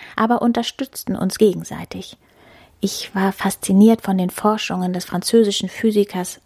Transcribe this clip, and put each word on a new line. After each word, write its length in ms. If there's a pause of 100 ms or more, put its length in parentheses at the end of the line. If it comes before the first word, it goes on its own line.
(140)
aber 280
unterstützten 760
uns 220
gegenseitig. 800 (640)
Ich 320
war 180
fasziniert 680
von 160
den 100
Forschungen 640
des 140
französischen 640
Physikers 760